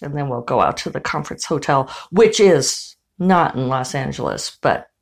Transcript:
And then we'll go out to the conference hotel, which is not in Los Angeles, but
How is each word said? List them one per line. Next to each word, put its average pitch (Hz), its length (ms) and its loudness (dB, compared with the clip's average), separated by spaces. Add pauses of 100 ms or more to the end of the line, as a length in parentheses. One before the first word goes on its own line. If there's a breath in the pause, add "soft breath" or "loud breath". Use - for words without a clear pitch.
And 147 120 -10
then 143 140 -4
we'll 123 120 -4
go 123 200 0
out 73 160 2
to - 140 -8
the - 100 -8
conference - 440 -8
hotel, 139 440 -2 (220 loud breath)
which 208 280 4
is 175 540 4 (260)
not 180 360 2
in 131 120 -2
Los 131 280 -4
Angeles, 135 640 -6
but - 300 -2 (100)